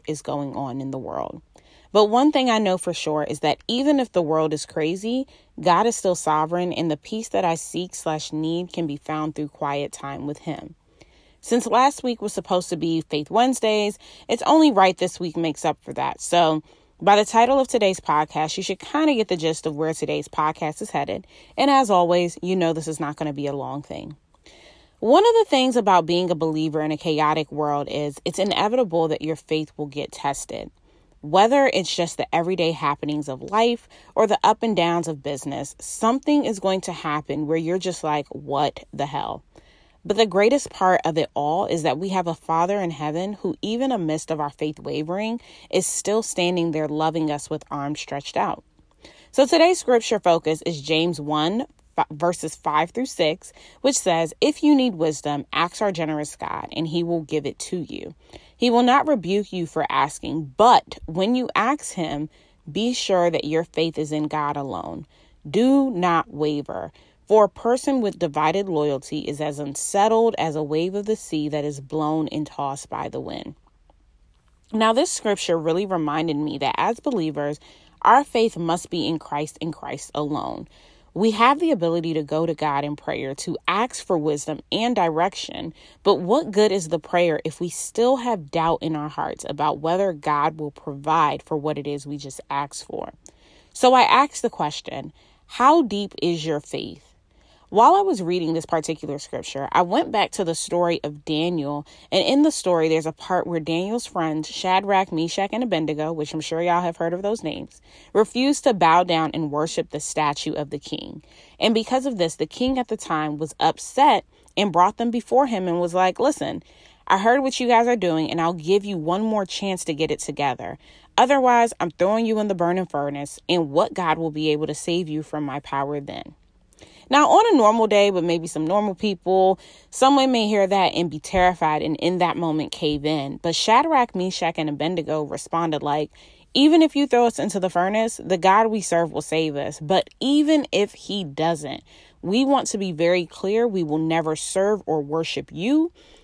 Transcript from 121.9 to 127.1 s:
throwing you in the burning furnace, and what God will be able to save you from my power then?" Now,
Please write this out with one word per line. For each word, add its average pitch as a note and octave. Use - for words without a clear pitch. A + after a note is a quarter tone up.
throwing A3
you G#3+
in G#3
the G3
burning F3
furnace, C#3+
and E3
what E3+
God D#3+
will E3
be D#3
able D3+
to D3+
save E3+
you D3+
from D3+
my C#3
power C#3+
then?" -
Now, C#4+